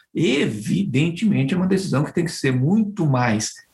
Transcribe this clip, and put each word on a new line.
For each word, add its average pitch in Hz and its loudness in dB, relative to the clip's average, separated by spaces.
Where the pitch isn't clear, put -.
evidentemente 160 0
é - 0
uma 185 0
decisão 185 0
que 151 -4
tem 180 -2
que - -4
ser 135 -2
muito 180 0
mais, 123 0